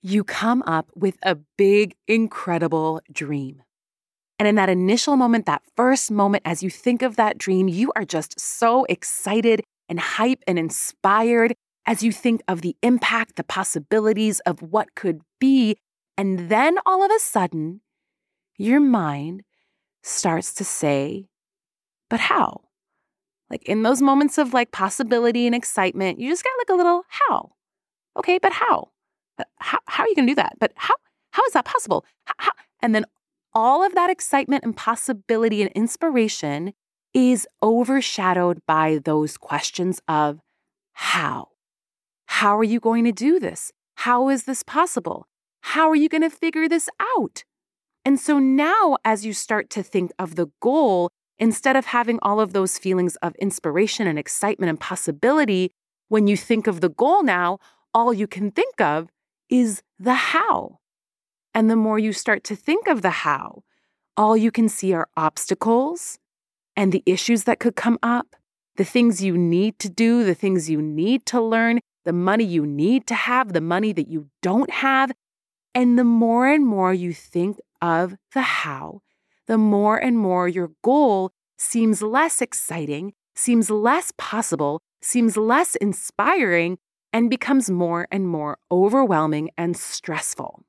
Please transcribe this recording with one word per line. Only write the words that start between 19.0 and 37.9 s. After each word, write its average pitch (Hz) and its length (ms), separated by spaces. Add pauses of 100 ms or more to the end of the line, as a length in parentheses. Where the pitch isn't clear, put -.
starts - 500
to 202 100
say, 147 640 (840)
"But 226 100
how?" - 420 (880)
Like, - 140
in 214 180
those 240 180
moments 277 380
of, 262 160
like, 240 180
possibility 240 760
and 240 80
excitement, 190 640
you 247 100
just 349 140
get, 523 160
like, 466 100
a 381 60
little 349 340
"how?" - 460 (600)
Okay, 359 220
but 381 160
how? - 380 (460)
But - 100 (100)
how, - 300
how - 160
are 453 40
you 415 80
gonna 269 120
do 277 80
that? - 240
But - 160
how, - 200 (360)
how 453 140
is 480 80
that 381 120
possible? - 400 (220)
H-, - 100
how? - 140 (280)
And 226 140
then 214 120 (480)
all 262 300
of 370 120
that 359 160
excitement 277 520
and 226 140
possibility 226 840
and 190 80
inspiration 208 1040 (380)
is 254 360 (160)
overshadowed 208 1040